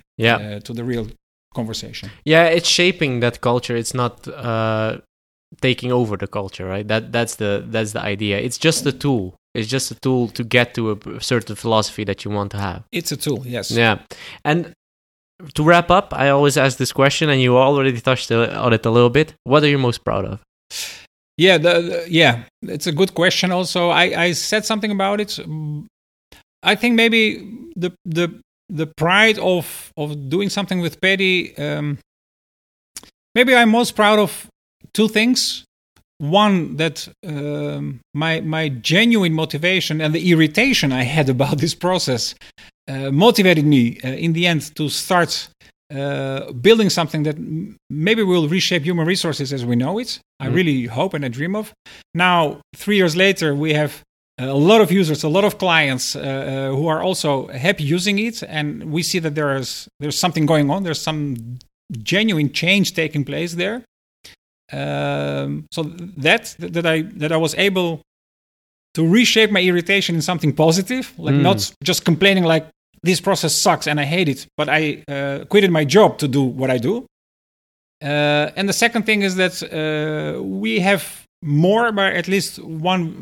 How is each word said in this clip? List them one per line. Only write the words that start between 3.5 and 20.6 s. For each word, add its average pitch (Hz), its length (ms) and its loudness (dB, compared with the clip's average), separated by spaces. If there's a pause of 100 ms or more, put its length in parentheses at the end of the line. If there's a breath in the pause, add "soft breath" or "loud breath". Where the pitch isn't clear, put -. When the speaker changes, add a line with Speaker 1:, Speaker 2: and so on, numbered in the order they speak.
Speaker 1:
It's 117 180 -6
not, 123 340 -4
uh, 113 680 -4 (640)
taking 123 320 0
over 113 240 0
the 98 120 -8
culture, 95 460 -8
right? 104 120 -6
That, 107 240 -2
that's 117 240 -2
the, 101 380 -2
that's 110 200 -4
the - 80 -6 (120)
idea. 101 260 -2
It's 120 200 -6
just 156 280 0
a 135 60 0
tool. 123 420 -2 (180)
It's 110 200 -4
just 135 180 -4
a 117 60 -12
tool 127 320 0
to 120 160 -8
get 117 300 2
to 110 160 -2
a 104 60 -2
p-, - 220 -14
certain 113 380 -2
philosophy 107 480 0
that 98 200 -6
you 101 60 -8
want 101 220 -4
to 104 60 -8
have. 101 340 -6
Speaker 2:
It's 170 180 -6
a 147 60 -6
tool, 131 280 -4
yes. 123 280 -8
Speaker 1:
Yeah. 117 260 4 (460 loud breath)
And 165 280 -2 (840)
to 151 100 -2
wrap 170 260 6
up, 190 240 4
I 139 160 2
always 139 260 4
ask 135 220 2
this 127 140 -2
question, 139 380 2
and 135 120 2
you 123 140 4
already 135 440 4
touched - 300 -2
a-, 117 260 0
on 113 160 2
it 110 140 2
a 117 40 2
little 120 200 6
bit. 151 320 0
What 147 220 4
are 147 40 4
you 143 100 2
most 123 260 -2
proud 104 200 -2
of? 107 140 -8 (960 loud breath)